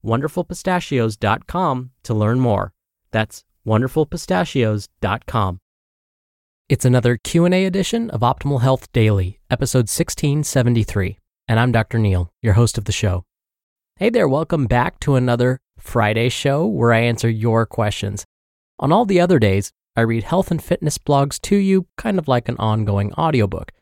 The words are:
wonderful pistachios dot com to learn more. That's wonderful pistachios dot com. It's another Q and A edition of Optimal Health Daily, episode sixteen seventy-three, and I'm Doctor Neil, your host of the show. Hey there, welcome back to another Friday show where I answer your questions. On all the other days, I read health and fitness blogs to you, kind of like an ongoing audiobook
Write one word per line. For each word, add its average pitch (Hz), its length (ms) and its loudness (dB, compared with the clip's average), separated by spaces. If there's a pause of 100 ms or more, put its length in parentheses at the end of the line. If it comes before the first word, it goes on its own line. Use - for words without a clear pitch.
wonderful 139 420 -4
pistachios 147 720 -2
dot 110 300 -2
com 135 460 -4 (100)
to - 140 -4
learn 110 240 2
more. 101 340 0 (380)
That's 110 320 -4 (200)
wonderful 131 440 0
pistachios 139 800 -2 (100)
dot 107 280 -4
com. 95 320 -2 (1080)
It's - 160 0
another 123 380 2
Q 170 220 2
and 180 80 2
A 185 120 2
edition 196 440 -2
of 104 120 -4
Optimal 131 420 0
Health 131 300 0
Daily, 104 460 0 (120)
episode 123 380 0
sixteen 151 540 -2
seventy-three, 117 760 0 (280)
and 113 120 2
I'm 123 120 2
Doctor 117 280 0
Neil, 92 420 0
your 110 120 2
host 113 260 4
of 101 60 -8
the - 60 -4
show. 92 340 -2 (720)
Hey 202 120 0
there, 226 180 2
welcome 147 380 0
back 123 360 0
to 143 120 0
another 123 460 2 (180)
Friday 113 520 0
show 143 360 -2
where 131 260 2
I 113 100 4
answer 117 280 0
your 113 380 0
questions. 101 580 -4 (540)
On - 120 0
all 214 140 4
the 196 160 2
other 180 160 4
days, 101 340 2 (240)
I 117 60 0
read 113 220 0
health 185 260 -2
and 165 140 -2
fitness - 340 -2
blogs 139 440 0
to - 140 0
you, 190 300 2 (100)
kind 208 220 -2
of 160 100 -2
like 123 220 0
an - 80 -6
ongoing 104 560 0
audiobook 123 580 -2 (100)